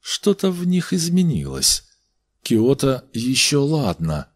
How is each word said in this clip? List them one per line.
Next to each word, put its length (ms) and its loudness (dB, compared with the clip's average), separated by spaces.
Что-то 500 -2
в 160 -4
них 260 0
изменилось. 920 0
Киото 720 0
еще 520 0
ладно. 720 -2